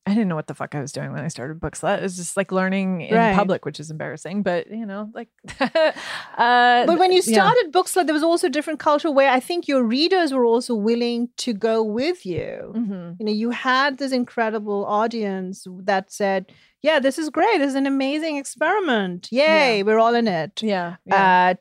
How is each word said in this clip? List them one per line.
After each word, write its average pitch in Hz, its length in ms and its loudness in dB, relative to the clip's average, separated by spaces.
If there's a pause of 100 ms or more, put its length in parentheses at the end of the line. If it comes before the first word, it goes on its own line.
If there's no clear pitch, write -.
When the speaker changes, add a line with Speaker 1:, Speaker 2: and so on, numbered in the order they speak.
Speaker 1:
I 190 80 -2
didn't 214 140 2
know 175 80 -2
what 156 100 -6
the - 80 -10
fuck - 220 -10
I 147 60 -4
was 135 100 -8
doing 139 200 -8
when 143 100 -8
I 139 80 -4
started 156 300 -10
Bookslut. 160 380 -4
It 165 60 -6
was 185 120 -6
just, 175 220 -10
like, 196 140 -4
learning 190 500 -2
in - 140 -2
Speaker 2:
Right. 220 200 4
Speaker 1:
public, 190 300 0
which 160 140 -10
is 151 100 -14
embarrassing, 156 540 -8
but, 175 260 -2
you 226 160 -10
know, 208 300 -10
like, 233 140 -14 (180)
<laughs> - 120 -16 (800)
uh, 240 480 4
Speaker 2:
But 320 140 4
when 370 120 4
you 370 140 6
Speaker 1:
yeah. 226 160 4
Speaker 2:
started 415 320 4
Bookslut, 370 320 2
there 302 80 0
was 294 100 0
also 339 240 2
a - 40 4
different 302 280 -4
culture 302 320 2
where 269 200 6
I 254 80 4
think 349 280 -6
your 269 160 2
readers 311 480 2
were 254 140 2
also 233 300 2
willing 233 640 -2
to - 160 -4
go 226 300 0
with 247 400 -2
you. 151 520 -8
Speaker 1:
Mm-hmm. 190 440 -6
Speaker 2:
You 220 60 -6
know, 214 60 -2
you 214 180 -2
had 262 480 0
this 269 140 -6
incredible 220 760 -2
audience 208 800 -4 (180)
that 190 280 -2
said, 196 400 -2 (320)
"Yeah, 302 160 2
this 262 180 0
is 311 140 -4
great. 392 260 2
This 285 120 0
is 262 60 -4
an 277 120 0
amazing 277 500 -2
experiment. 277 920 -2
Yay, 277 460 4
Speaker 1:
Yeah. 196 60 0
Speaker 2:
we're 214 160 4
all 226 140 4
in 233 140 2
it, 170 340 -4
Speaker 1:
Yeah, 185 340 -4 (100)
yeah. 185 440 6
Speaker 2:
uh, 185 120 2